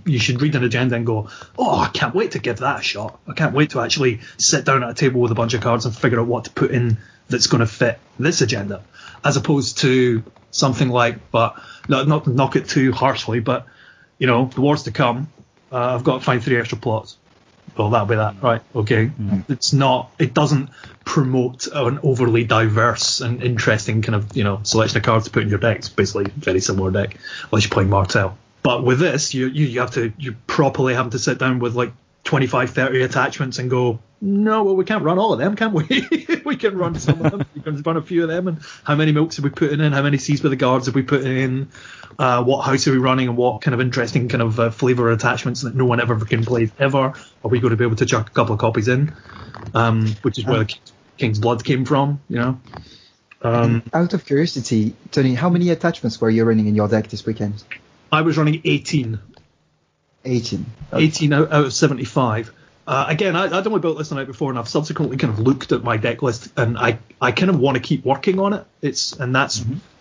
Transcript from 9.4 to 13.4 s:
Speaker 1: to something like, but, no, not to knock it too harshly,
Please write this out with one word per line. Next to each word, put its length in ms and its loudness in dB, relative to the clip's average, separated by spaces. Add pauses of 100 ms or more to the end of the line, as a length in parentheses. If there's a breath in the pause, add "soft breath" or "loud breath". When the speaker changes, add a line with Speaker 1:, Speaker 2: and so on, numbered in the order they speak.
Speaker 1:
to 440 2 (300)
something 360 0
like, 440 0
but, 280 0 (280 loud breath)
no, 160 2
not 200 2
to 60 0
knock 240 2
it 140 0
too 240 2
harshly, 480 0